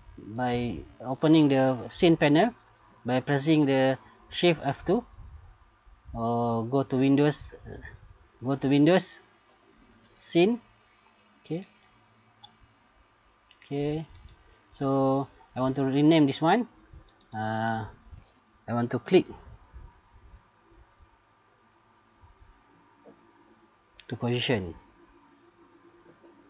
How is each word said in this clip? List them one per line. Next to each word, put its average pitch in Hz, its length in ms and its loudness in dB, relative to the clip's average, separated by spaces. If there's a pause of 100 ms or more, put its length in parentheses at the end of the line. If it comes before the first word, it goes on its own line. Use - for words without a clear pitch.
(180)
by 120 680 -6 (160)
opening 151 480 2
the 131 400 2
scene 165 280 2
panel 160 360 2 (540)
by 127 140 0
pressing 147 460 0
the 135 320 2 (300)
Shift 175 360 0
F - 200 -4
two, 214 200 0 (1080)
or 117 540 -4
go 135 160 -2
to - 160 -6
Windows, 139 520 2 (920)
go 135 120 -2
to 135 120 -4
Windows, 151 520 2 (1000)
scene. 202 400 0 (840)
Okay. 170 200 -10 (2000)
Okay. 147 420 -6 (680)
So 135 520 0 (280)
I 123 60 -6
want 131 160 -2
to 139 60 -2
rename 147 440 4
this 135 140 -4
one. 185 260 2 (640)
Uh, 110 560 -4 (800)
I 113 80 -8
want 120 160 -4
to 123 80 -4
click - 280 2 (4000)
to - 120 -10
position. 120 560 -4 (1700)